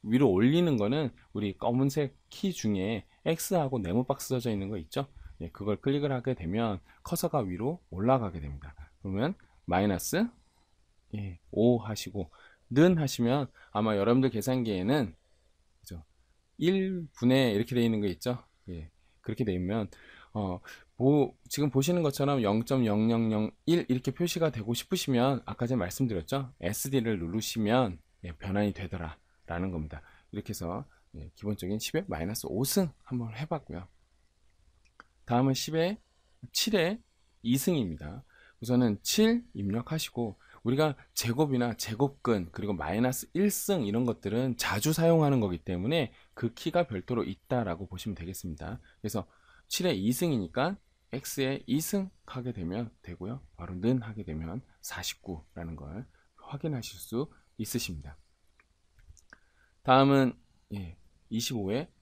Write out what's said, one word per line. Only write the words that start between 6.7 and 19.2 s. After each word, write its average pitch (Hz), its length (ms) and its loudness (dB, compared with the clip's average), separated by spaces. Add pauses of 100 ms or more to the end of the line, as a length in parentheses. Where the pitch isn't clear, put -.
커서가 165 380 -2
위로 107 500 -4
올라가게 101 500 2
됩니다. 73 340 -10 (280)
그러면 104 320 -2 (300)
마이너스, 98 640 2 (880)
예, 98 260 -10 (100)
오 117 280 4
하시고 101 520 -8 (400)
는 165 280 6
하시면 131 520 0 (220)
아마 107 240 2
여러분들 120 340 4
계산기에는, 110 840 0 (680)
그죠? 85 240 -16 (520)
일 185 580 0
분에 127 380 4
이렇게 113 220 0
돼 120 100 4
있는 113 160 2
거 104 60 2
있죠? 123 380 -4 (240)
예, 82 220 -10 (300)